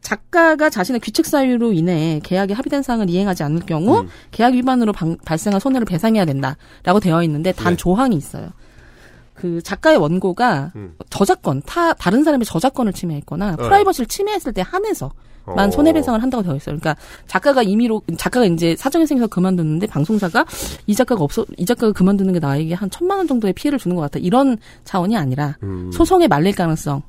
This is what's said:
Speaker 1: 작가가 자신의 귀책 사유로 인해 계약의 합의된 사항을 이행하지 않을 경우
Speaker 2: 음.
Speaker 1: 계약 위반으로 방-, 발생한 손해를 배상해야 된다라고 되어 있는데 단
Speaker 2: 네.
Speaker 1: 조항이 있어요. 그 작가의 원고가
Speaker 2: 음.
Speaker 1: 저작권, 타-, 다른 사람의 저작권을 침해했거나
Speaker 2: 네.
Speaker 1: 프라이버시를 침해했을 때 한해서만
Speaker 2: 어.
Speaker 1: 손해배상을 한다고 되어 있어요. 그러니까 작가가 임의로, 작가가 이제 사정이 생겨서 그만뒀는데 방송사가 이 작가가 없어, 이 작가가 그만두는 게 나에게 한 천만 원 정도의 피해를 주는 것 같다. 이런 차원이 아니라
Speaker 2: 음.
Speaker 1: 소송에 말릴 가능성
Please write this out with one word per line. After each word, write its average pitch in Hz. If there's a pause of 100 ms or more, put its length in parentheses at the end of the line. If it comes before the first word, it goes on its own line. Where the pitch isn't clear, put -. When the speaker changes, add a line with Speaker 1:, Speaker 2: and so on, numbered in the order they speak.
Speaker 1:
작가가 311
자신의 226
귀책 311
사유로 247
인해 160
계약의 196
합의된 277
사항을 226
이행하지 180
않을 156
경우 190
Speaker 2:
음. 190 (220)
Speaker 1:
계약 247
위반으로 247
방-, 165
발생한 196
손해를 262
배상해야 202
된다라고 147
되어 170
있는데 160
단 180
Speaker 2:
네. -
Speaker 1:
조항이 202
있어요. - (840)
그 170
작가의 311
원고가 180
Speaker 2:
음. 95 (160)
Speaker 1:
저작권, 196
타-, 339
다른 226
사람의 285
저작권을 214
침해했거나 170
Speaker 2:
네. 123
Speaker 1:
프라이버시를 381
침해했을 392
때 185
한해서만 381 (320)
Speaker 2:
어. 196
Speaker 1:
손해배상을 294
한다고 247
되어 165
있어요. 147
그러니까 151 (300)
작가가 262
임의로, 220 (140)
작가가 240
이제 170
사정이 320
생겨서 254
그만뒀는데 175
방송사가 196 (400)
이 208
작가가 233
없어, 147 (140)
이 175
작가가 233
그만두는 190
게 175
나에게 156
한 190
천만 370
원 349
정도의 214
피해를 277
주는 175
것 170
같다. 147
이런 240 (280)
차원이 196
아니라 143
Speaker 2:
음. 92
Speaker 1:
소송에 339
말릴 175
가능성 156